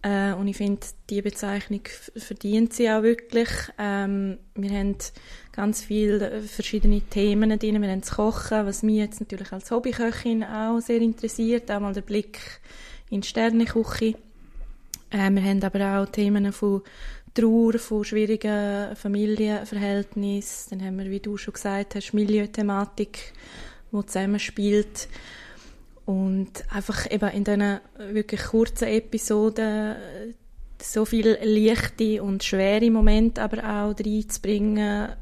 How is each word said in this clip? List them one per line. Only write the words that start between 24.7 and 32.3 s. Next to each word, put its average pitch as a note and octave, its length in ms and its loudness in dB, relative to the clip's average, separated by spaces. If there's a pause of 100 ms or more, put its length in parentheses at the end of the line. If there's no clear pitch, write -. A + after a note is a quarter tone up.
Und F#3+ 460 0 (180)
einfach - 420 -4
eben G#3 200 0
in G3+ 120 -2
diesen G3+ 360 2 (320)
wirklich G#3+ 300 -2
kurzen A3+ 460 2
Episoden G#3+ 1080 0 (880)
so - 220 0
viel A3 400 4
leichte G#3+ 800 2
und G3 220 -4